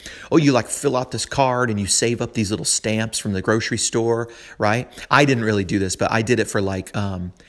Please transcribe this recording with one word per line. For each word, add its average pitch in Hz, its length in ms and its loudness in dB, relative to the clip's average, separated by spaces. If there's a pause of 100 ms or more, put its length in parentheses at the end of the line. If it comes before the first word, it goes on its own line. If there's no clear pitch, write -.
(320)
Oh, - 60 6
you, 143 140 4
like, 120 160 2
fill 135 280 -2
out 127 140 -2
this - 160 -6
card 123 460 2
and 104 80 -2
you 101 80 -2
save 117 340 0
up 117 120 -6
these 107 180 0
little 107 140 -2
stamps 110 520 -2
from 104 160 -4
the 92 80 -2
grocery 113 380 0
store, 117 500 0 (300)
right? 110 320 0 (180)
I 139 160 6
didn't 127 180 2
really 104 220 2
do 98 140 0
this, 95 160 -2
but - 160 0
I 113 100 2
did 113 180 2
it 104 80 0
for, 107 140 -2
like, 95 340 -4
um, 92 380 -4 (140)